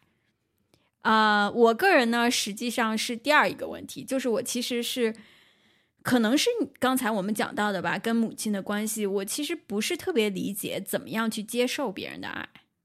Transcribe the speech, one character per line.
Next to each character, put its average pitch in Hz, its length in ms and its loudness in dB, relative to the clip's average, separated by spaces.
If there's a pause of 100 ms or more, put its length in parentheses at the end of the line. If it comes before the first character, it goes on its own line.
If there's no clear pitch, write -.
(1040)
啊， 214 480 4
我 226 240 6
个 370 200 6
人 240 140 6
呢， 233 200 2
实 - 220 -2
际 233 200 -6
上 220 260 0
是 233 180 -4
第 262 160 0
二 269 160 6
一 151 60 -2
个 160 140 -8
问 85 180 -10
题， - 180 -12
就 262 140 -4
是 262 100 -2
我 214 140 0
其 - 180 -4
实 240 240 -2
是， 226 300 -2 (880)
可 - 180 2
能 226 160 4
是 311 140 2 (300)
刚 262 180 2
才 262 120 0
我 214 120 0
们 196 120 -2
讲 - 200 -2
到 208 180 0
的 185 100 -2
吧， - 180 -2
跟 226 160 0
母 226 180 0
亲 - 180 -4
的 196 120 -2
关 208 220 -4
系， 214 200 -4
我 196 180 0
其 247 200 -6
实 320 120 -4
不 208 240 -6
是 339 160 -2
特 - 160 -4
别 214 180 2
理 180 220 -4
解 - 320 -6
怎 - 160 -4
么 - 100 -10
样 226 200 -2
去 220 120 -6
接 240 240 -2
受 254 260 -4
别 - 180 -10
人 73 100 -12
的 101 80 -10
爱， - 220 -10 (360)